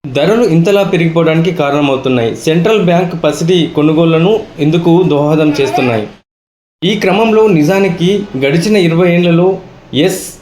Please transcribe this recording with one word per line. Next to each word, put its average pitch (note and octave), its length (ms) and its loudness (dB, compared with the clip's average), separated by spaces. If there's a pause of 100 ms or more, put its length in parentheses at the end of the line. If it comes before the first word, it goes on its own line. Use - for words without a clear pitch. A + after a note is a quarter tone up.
(120)
ధరలు F3+ 320 0
ఇంతలా G3 400 2
పెరిగిపోవడానికి E3 680 0
కారణమవుతున్నాయి. C3+ 840 -2
సెంట్రల్ F3+ 480 0
బ్యాంక్ F3 400 -2
పసిడి D#3+ 520 0
కొనుగోళ్లను E3 640 2 (200)
ఇందుకు E3+ 440 2
దోహదం D3+ 480 0 (100)
చేస్తున్నాయి. B2 460 -2 (760)
ఈ G3 120 0
క్రమంలో G#3+ 520 2
నిజానికి F#3+ 800 0 (120)
గడిచిన E3+ 400 0
ఇరవై E3+ 340 2
ఏళ్లలో F3 480 0 (340)
ఎస్ D#3 480 -2